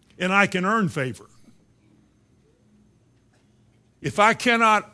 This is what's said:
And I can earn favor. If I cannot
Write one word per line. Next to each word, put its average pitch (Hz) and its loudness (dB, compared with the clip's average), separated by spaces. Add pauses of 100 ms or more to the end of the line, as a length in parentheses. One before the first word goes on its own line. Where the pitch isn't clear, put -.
(180)
And 180 -2
I 196 2
can 185 -4
earn 208 0
favor. 131 -6 (2750)
If - -6
I 220 4
cannot 226 0